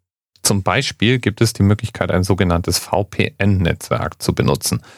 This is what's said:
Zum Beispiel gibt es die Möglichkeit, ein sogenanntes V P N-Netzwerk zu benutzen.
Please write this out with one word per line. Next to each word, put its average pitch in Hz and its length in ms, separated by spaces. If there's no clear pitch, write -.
Zum 101 200
Beispiel 120 560
gibt 110 220
es 113 140
die - 80
Möglichkeit, 98 480
ein 90 120
sogenanntes 92 560
V - 260
P - 340
N-Netzwerk 92 800
zu - 140
benutzen. - 480